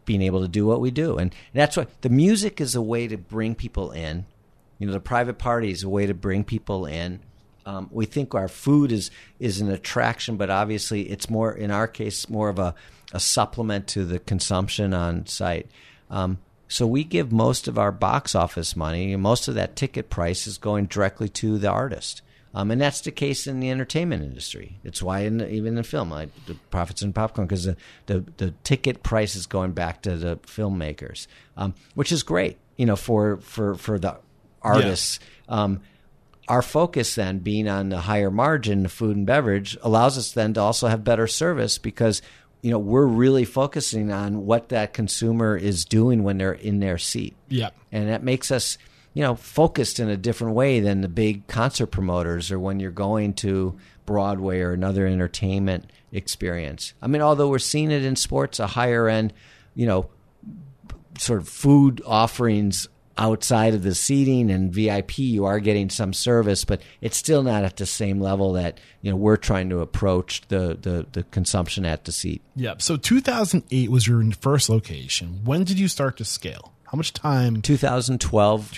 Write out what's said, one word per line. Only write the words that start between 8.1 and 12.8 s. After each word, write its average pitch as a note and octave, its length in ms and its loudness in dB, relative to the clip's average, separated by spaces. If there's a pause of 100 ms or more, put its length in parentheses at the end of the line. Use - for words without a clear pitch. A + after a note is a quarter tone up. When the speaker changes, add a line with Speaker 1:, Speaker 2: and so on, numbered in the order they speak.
Speaker 1:
our F#2+ 140 0
food C#3 440 2
is, G2+ 180 -2 (280)
is G#2 220 -2
an G#2 100 0
attraction, A#2 680 -4
but G2 100 -2
obviously G#2 640 -2
it's - 180 -8
more, A2+ 240 0
in G#2 180 -4
our G#2 160 0
case, - 440 -6
more G#2+ 180 -2
of F#2+ 100 -4
a, F2+ 160 0 (380)